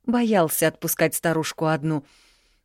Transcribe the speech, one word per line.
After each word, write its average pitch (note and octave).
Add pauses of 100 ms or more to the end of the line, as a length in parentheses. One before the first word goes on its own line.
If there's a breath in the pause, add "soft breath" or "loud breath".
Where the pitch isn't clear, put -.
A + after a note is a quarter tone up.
боялся G#3+
отпускать D#3+
старушку D#3+
одну. D#3 (600 soft breath)